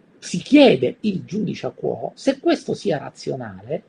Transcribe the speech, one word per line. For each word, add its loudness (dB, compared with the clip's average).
si -8
chiede 6
il -4
giudice -6
a -10
quo -6
se -18
questo -2
sia -4
razionale, -10